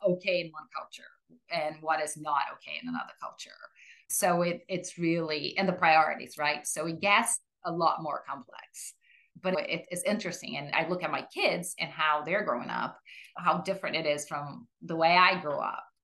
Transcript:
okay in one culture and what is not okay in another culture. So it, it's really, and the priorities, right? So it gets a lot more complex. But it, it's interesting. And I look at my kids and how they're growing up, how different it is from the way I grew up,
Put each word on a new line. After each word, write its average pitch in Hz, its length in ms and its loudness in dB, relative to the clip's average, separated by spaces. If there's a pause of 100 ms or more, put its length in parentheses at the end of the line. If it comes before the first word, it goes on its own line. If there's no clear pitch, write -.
okay 180 360 2
in 160 100 -12
one 151 140 -14 (100)
culture - 260 -12 (480)
and 160 300 -4
what 160 220 0
is 151 140 -4
not 151 260 0 (120)
okay - 280 -12
in - 60 -10
another - 320 -6
culture. - 300 -14 (580)
So 175 340 4
it, 175 260 -2
it's 180 300 -6
really, 160 580 0
and 190 120 2
the 180 40 4
priorities, 156 680 4
right? 147 280 -2
So 160 200 -4
it 165 140 -4
gets 208 380 4 (260)
a 170 80 -2
lot 165 300 2
more 147 260 -4
complex. - 680 -14 (460)
But 185 140 0 (140)
it, - 220 -4
it's 175 140 -6
interesting. 190 540 -2
And 143 160 -4
I 160 140 2
look 180 140 -2
at 151 80 -2
my 135 240 -2
kids 180 460 0
and 160 100 -4
how 156 320 2
they're 180 220 0
growing 120 260 -2
up, 117 280 -4 (380)
how 170 220 2
different 160 380 -4
it 160 100 -2
is 147 220 0
from 143 400 -8 (140)
the 165 120 -6
way 165 220 6
I 180 240 6
grew 147 180 -2
up, - 260 -4 (200)